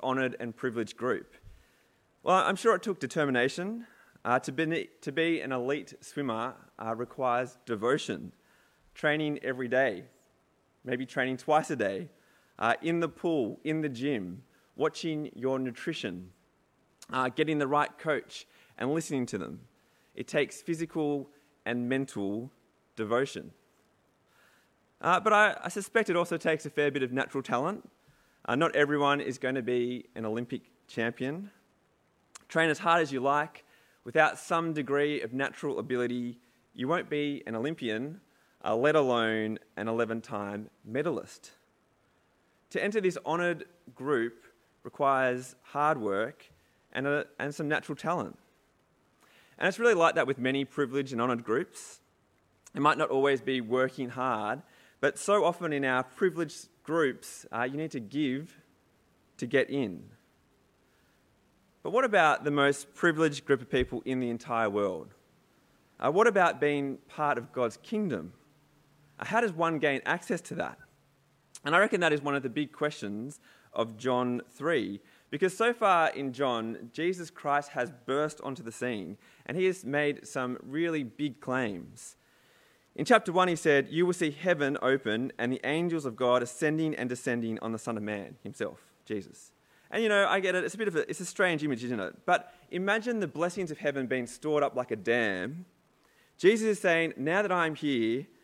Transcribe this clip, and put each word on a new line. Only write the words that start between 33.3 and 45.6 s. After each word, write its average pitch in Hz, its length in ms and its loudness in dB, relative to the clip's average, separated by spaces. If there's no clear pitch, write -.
without 151 320 4
some 165 360 0
degree 147 480 0
of 113 120 -6
natural 139 460 -4
ability, 123 600 -2
you 127 140 -4
won't 170 220 -2
be 147 360 -2
an 113 100 -6
Olympian, 135 640 -4
uh, 107 100 2
let 147 200 4
alone 113 640 2
an 107 100 -2
eleven-time 107 840 -4
medalist. 131 640 -6
To - 120 -2
enter 208 160 0
this 185 240 0
honoured 170 420 0
group 120 520 -2
requires 131 800 0